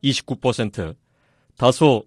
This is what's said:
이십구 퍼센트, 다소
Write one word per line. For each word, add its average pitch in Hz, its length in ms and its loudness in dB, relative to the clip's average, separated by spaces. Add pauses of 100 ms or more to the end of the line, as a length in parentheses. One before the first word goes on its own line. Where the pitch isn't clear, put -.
이십구 139 340 -4
퍼센트, 107 580 -4 (640)
다소 127 500 4